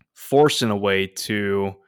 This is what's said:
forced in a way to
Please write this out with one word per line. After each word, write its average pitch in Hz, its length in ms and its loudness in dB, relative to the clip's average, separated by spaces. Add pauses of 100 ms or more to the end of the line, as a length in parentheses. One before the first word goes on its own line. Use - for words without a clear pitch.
(140)
forced 143 480 2
in 113 100 0
a 104 60 -2
way 98 300 0
to 98 680 -4 (120)